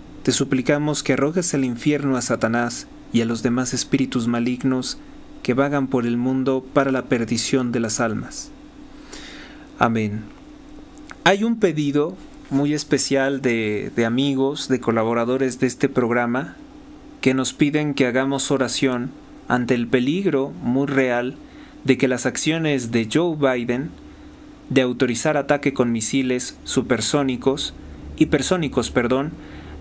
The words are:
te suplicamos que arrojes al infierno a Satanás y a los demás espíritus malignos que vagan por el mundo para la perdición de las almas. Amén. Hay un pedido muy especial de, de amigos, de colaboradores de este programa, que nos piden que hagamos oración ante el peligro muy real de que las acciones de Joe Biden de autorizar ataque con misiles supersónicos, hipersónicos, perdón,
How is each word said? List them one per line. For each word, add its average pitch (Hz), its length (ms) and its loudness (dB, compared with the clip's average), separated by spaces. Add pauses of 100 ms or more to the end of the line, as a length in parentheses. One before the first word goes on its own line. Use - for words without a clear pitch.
(220)
te - 80 2
suplicamos 143 720 0
que 135 120 2
arrojes 156 400 0
al 139 100 2
infierno 135 520 0
a 123 60 -2
Satanás 120 640 -2 (260)
y 117 100 4
a - 20 2
los 113 180 -2
demás 123 320 0
espíritus 127 540 0
malignos 123 720 -2 (440)
que 123 120 2
vagan 139 340 2
por 123 180 2
el 120 120 0
mundo 131 540 0
para 139 200 4
la 127 140 -2
perdición 120 680 0
de 120 80 0
las 113 180 -2
almas. 110 540 -4 (1300)
Amén. 110 420 0 (1000)
Hay 202 200 4
un 233 120 2
pedido 151 600 2 (320)
muy 143 240 2
especial 139 680 0
de, 107 520 0
de 117 120 2
amigos, 135 640 0
de 127 120 2
colaboradores 117 800 0
de 135 60 2
este 135 240 0
programa, 120 680 0 (640)
que 131 140 2
nos 131 180 0
piden 151 400 2
que 139 140 2
hagamos 131 440 0
oración 127 600 0 (360)
ante 123 280 2
el 120 140 -2
peligro 135 640 0 (100)
muy 127 240 2
real 127 500 0 (480)
de 127 140 4
que 131 100 4
las 123 160 0
acciones 143 680 0
de 113 200 2
Joe 165 240 2
Biden 127 540 0 (800)
de 131 100 4
autorizar 127 560 2
ataque 143 380 2
con 120 180 2
misiles 127 720 0
supersónicos, 127 1120 0 (420)
hipersónicos, 151 720 2
perdón, 127 420 0 (480)